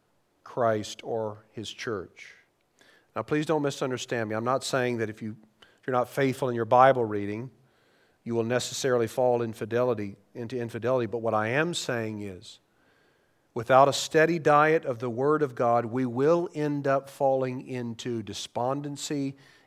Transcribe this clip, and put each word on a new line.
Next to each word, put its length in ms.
Christ, 600
or 480
his 200
church. 640
Now, 80
please 220
don't 160
misunderstand 680
me. 60
I'm 80
not 200
saying 340
that 120
if 120
you, 140
if 260
you're 80
not 140
faithful 400
in 60
your 100
Bible 400
reading, 440
you 120
will 80
necessarily 640
fall 340
infidelity, 760
into 240
infidelity. 480
But 120
what 140
I 140
am 260
saying 480
is, 380
without 340
a 60
steady 440
diet 480
of 140
the 100
Word 320
of 140
God, 300
we 200
will 480
end 340
up 220
falling 580
into 540
despondency, 1120